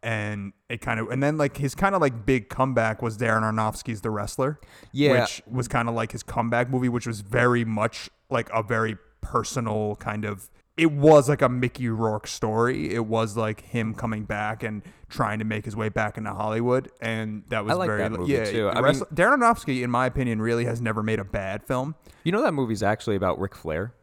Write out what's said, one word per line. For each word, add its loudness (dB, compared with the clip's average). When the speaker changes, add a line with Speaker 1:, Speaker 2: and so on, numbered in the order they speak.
Speaker 1:
and -6
it -8
kind -2
of, -4
and 0
then, 2
like, 0
his -2
kinda, 0
like, 0
big 2
comeback 0
was -4
Darren 2
Aronofsky's -2
The -2
Wrestler, -2
Speaker 2:
Yeah. 4
Speaker 1:
which -4
was -2
kinda, 0
like, -2
his -10
comeback 0
movie, 0
which -2
was -6
very 4
much, -2
like, -2
a 0
very -2
personal -2
kind -6
of, -8
it 4
was, 10
like, 4
a 4
Mickey -2
Rourke 0
story. 0
It 0
was, 0
like, -2
him -4
coming -6
back -4
and -6
trying -2
to -4
make -4
his -8
way -2
back -2
into -8
Hollywood, 0
and -6
that -2
was -2
Speaker 2:
I 2
like -2
Speaker 1:
very 0
Speaker 2:
that -2
Speaker 1:
li-, -6
Speaker 2:
movie, 0
Speaker 1:
yeah, 0
Speaker 2:
too. 0
I 0
Speaker 1:
Wrestler, 2
Speaker 2:
mean -10
Speaker 1:
Darren 4
Aronofsky, 0
in -4
my 2
opinion, -2
really 0
has -4
never -2
made 0
a -6
bad -6
film. -4
Speaker 2:
You 0
know 0
that 2
movie's -2
actually 0
about 0
Ric -6
Flair? -4